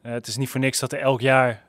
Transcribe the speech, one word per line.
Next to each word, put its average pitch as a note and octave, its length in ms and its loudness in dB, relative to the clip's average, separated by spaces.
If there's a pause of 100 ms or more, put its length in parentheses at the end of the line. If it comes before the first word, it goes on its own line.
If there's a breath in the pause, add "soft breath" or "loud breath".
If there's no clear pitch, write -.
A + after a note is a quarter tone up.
Eh, A#2+ 100 -12
het A#2+ 160 -8
is A2 100 -8
niet C3 120 -2
voor C3 100 -4
niks C3 200 0
dat C3 120 -4
er D3 80 -6
elk C3 220 2
jaar B2+ 480 2